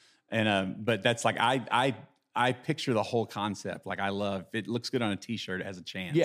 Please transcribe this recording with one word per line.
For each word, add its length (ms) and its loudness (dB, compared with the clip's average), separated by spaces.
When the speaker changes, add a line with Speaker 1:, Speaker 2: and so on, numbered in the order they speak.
Speaker 1:
and, 180 2
uh, 160 4
but 240 0
that's 240 2
like, 120 2
I, 320 2
I, 240 4
I 180 4
picture 420 -2
the 80 4
whole 240 0
concept. 600 -4
Like, 140 -4
I 80 0
love, 400 -2
if 60 -8
it 120 -4
looks 220 -2
good 140 0
on 100 2
a 40 -2
t-shirt, 440 -6
it 60 -6
has 100 -8
a 80 -12
chance. 320 -4
Speaker 2:
Yeah, 80 6